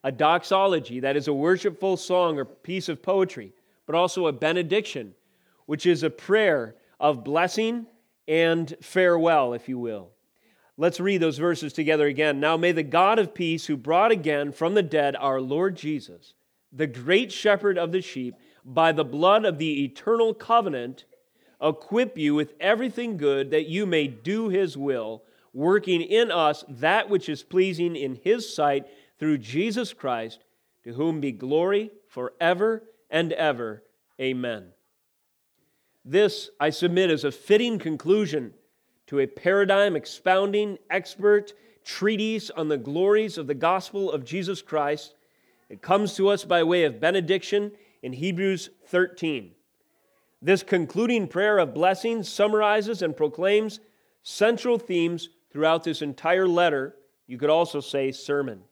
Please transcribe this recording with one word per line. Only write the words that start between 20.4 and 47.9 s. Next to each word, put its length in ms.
equip 600
you 160
with 240
everything 580
good 320
that 160
you 220
may 200
do 420
his 280
will, 460
working 500
in 280
us 400
that 400
which 180
is 140
pleasing 540
in 200
his 380
sight 320
through 220
Jesus 540
Christ, 500
to 100
whom 260
be 120
glory 580
forever 760
and 240
ever. 500
Amen." 520
This, 540
I 100
submit, 400
is 140
a 80
fitting 480
conclusion 720
to 120
a 60
paradigm 680
expounding 840
expert 640
treatise 680
on 160
the 100
glories 600
of 100
the 80
gospel 560
of 140
Jesus 360
Christ. 540
It 120
comes 360
to 100
us 180
by 180
way 200
of 160
benediction 720